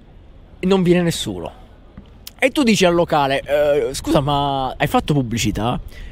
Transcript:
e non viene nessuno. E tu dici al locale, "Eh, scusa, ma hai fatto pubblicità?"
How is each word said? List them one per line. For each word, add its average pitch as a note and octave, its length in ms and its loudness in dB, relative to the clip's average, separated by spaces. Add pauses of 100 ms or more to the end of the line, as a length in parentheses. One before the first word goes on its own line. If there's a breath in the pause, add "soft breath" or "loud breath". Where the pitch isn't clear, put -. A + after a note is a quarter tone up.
(580)
e - 80 -6
non F#3+ 160 4
viene F3 200 4
nessuno. F#2+ 580 -6 (760)
E C4 120 2
tu D4+ 120 0
dici G#3+ 220 4
al F3 100 4
locale, C#3+ 460 2
"Eh, C#3+ 540 0
scusa, D#3+ 260 0
ma C#3 560 -2
hai D3 100 -2
fatto B3 280 0
pubblicità?" A#2 640 -2 (340 loud breath)